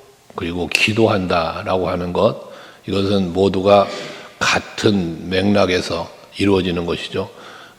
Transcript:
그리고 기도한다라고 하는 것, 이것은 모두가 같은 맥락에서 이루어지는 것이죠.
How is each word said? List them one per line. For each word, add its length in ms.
그리고 320
기도한다라고 1200
하는 220
것, 400
이것은 440
모두가 560
같은 920
맥락에서 840
이루어지는 480
것이죠. 440